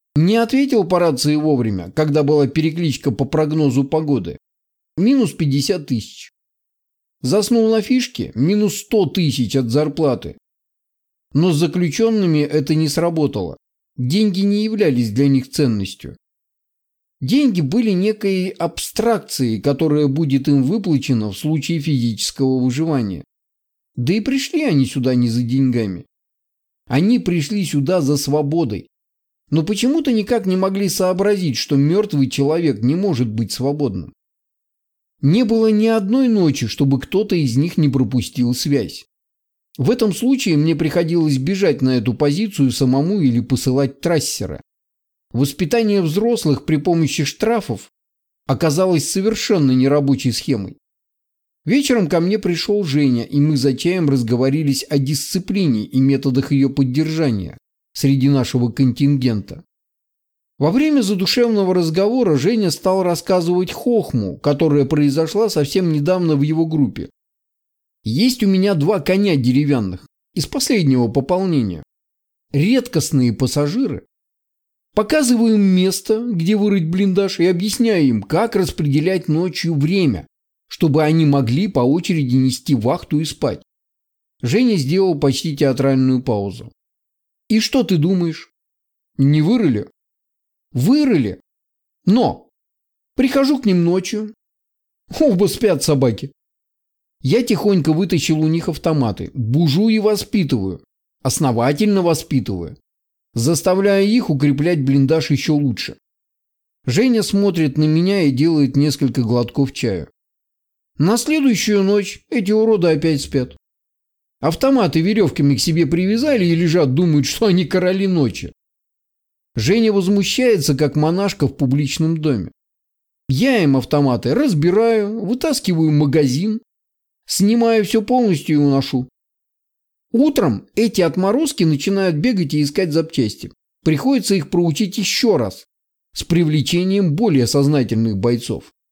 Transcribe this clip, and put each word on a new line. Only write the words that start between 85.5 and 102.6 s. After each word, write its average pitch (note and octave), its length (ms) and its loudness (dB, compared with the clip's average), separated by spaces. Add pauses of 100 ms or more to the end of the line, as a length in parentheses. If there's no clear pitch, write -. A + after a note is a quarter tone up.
театральную C3 680 0
паузу. G#2+ 500 -6 (760)
«И G#3+ 120 2
что B3+ 220 0
ты F3+ 160 0
думаешь? E3+ 520 -2 (680)
Не D3 240 4
вырыли?» E3 480 0 (840)
Вырыли. E3 680 2 (640)
Но G3 460 0 (640)
прихожу C4+ 460 2
к - 60 -4
ним F3+ 180 4
ночью. G3+ 500 -2 (840)
Оба G#3 260 4
спят, F3 360 0
собаки. C3+ 500 0 (920)
Я G3+ 200 0
тихонько F#3 500 0
вытащил D#3+ 480 0
у D#3 60 0
них D#3+ 220 -2
автоматы. C#3+ 640 -2
Бужу C#3+ 560 0
и A3 100 2
воспитываю. D3+ 880 -2 (380)
Основательно C#3+ 800 0
воспитываю. B2 720 -2 (560)